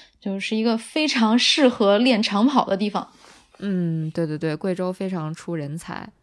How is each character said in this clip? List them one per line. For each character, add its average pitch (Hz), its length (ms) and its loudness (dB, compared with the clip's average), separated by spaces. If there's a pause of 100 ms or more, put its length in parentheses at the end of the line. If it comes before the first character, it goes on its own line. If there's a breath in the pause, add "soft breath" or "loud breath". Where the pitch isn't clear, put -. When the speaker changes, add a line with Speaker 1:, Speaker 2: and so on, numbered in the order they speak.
(200 loud breath)
Speaker 1:
就 196 200 -6
是 202 160 -4
一 220 60 0
个 226 160 2
非 302 300 -2
常 233 320 2
适 285 280 4
合 202 300 4
练 240 240 4
长 202 240 2
跑 269 200 2
的 196 120 0
地 208 100 -2
方。 185 200 -4 (500 loud breath)
Speaker 2:
嗯， 170 540 -2
对， 170 160 -2
对， 151 100 -6
对， 156 180 -4
贵 185 200 -4
州 185 180 -4
非 190 160 -6
常 160 240 -6
出 170 220 -10
人 147 200 -8
才， 50 320 -12 (160)